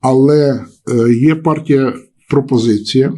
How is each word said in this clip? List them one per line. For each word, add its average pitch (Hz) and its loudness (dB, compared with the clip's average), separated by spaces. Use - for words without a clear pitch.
але, 135 2
е, 120 2
є 147 2
партія 151 -2
«Пропозиція» 123 0